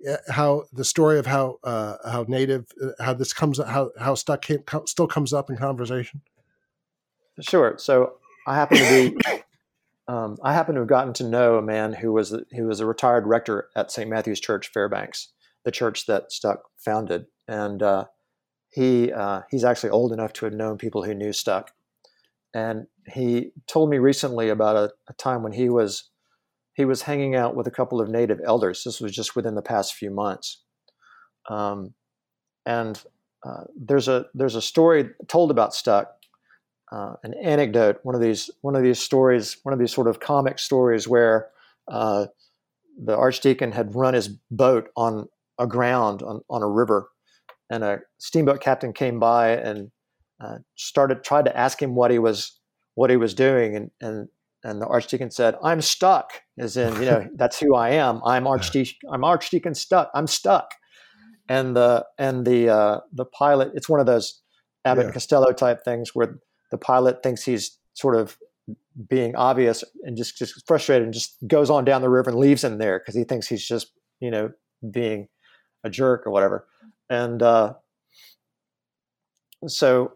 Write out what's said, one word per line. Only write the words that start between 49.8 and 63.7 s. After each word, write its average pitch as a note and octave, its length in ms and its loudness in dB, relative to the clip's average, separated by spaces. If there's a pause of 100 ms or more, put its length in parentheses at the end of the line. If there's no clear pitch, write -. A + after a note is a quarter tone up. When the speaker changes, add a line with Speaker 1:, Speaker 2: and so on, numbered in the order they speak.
Speaker 2:
uh, A2+ 180 -14 (180)
started, C3+ 480 0
tried C#3+ 220 2
to - 120 -6
ask B2 240 0
him B2+ 140 -4
what A#2+ 160 4
he A#2+ 80 4
was, A2 400 -2 (340)
what B2 160 2
he B2+ 80 6
was A2+ 160 0
doing. B2 420 2
And, G#2+ 240 -10
and, G#2+ 280 -10 (360)
and G#2+ 160 -10
the A2 80 -6
archdeacon B2 440 -2
said, A2+ 320 2
"I'm E3 180 0
stuck," - 500 2 (280)
as A#2+ 180 -6
in, A#2 180 0
you A#2+ 100 -2
know, A2+ 260 2
Speaker 1:
<laughs> - 40 -16
Speaker 2:
"That's A#2+ 240 0
who C#3+ 140 4
I A#2 180 4
am. C3 320 0
I'm B2+ 220 0
Archde-, C3 500 -2 (160)
I'm C3+ 120 -2
Archdeacon E3+ 500 0
Stuck. - 400 0
I'm D3+ 140 -2
stuck." - 480 0 (720)
And C3 260 0
the, A#2+ 300 4 (140)
and C3 260 -2
the, A#2 240 4
uh, G#2+ 300 4 (120)
the B2+ 140 -8
pilot, C#3+ 480 2